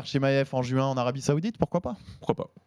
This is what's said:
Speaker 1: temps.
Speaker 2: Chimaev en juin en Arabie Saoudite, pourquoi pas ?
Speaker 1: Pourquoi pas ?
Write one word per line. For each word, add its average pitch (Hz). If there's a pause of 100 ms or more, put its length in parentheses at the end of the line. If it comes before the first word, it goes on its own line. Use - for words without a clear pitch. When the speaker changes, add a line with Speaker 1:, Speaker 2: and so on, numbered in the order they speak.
Speaker 1:
temps. 131
Speaker 2:
Chimaev 139
en 131
juin 131
en 135
Arabie 127
Saoudite, 156
pourquoi 175
pas ? 123 (220)
Speaker 1:
Pourquoi -
pas ? - (160)